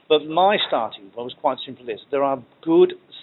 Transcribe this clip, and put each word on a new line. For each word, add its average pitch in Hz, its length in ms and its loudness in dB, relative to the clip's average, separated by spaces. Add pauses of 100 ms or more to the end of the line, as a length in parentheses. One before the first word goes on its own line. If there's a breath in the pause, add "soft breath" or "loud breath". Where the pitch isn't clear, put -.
But 151 180 4
my 185 300 2 (100)
starting 110 480 -6
point 120 120 -10
was 123 140 -12
quite 131 240 -4
simply 123 220 -16
this. 107 140 -8 (100)
There 139 140 -2
are 135 180 -4 (180)
good, 180 340 2 (280)